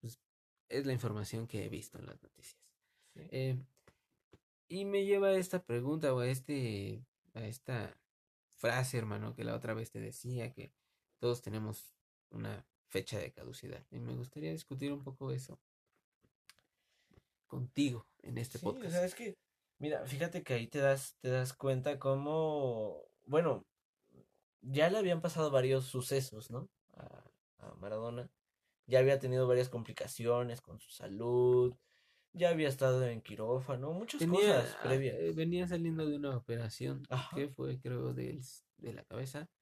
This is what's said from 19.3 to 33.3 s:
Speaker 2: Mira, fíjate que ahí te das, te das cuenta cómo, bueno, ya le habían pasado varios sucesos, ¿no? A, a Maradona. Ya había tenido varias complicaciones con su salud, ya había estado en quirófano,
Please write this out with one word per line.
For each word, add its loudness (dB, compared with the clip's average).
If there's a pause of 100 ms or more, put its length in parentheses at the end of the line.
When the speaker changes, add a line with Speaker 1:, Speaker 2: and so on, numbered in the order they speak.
Speaker 2:
Mira, -4
fíjate -4
que -2
ahí -2
te -4
das, 2
te -2
das 0
cuenta 0
cómo, 0 (220)
bueno, 2 (1000)
ya 4
le 2
habían 2
pasado 2
varios 4
sucesos, -2
¿no? -8 (240)
A, -18 (340)
a -16
Maradona. -6 (560)
Ya 8
había 8
tenido 4
varias 6
complicaciones -2
con -16
su -20
salud, 4 (580)
ya 4
había 4
estado 4
en -4
quirófano, -2